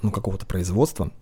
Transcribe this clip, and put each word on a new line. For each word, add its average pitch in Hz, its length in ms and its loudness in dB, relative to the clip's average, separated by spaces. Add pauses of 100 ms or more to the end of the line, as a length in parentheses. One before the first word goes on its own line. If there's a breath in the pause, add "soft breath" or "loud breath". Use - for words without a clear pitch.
ну, 107 80 4
какого-то - 360 -2
производства, 90 680 2 (100)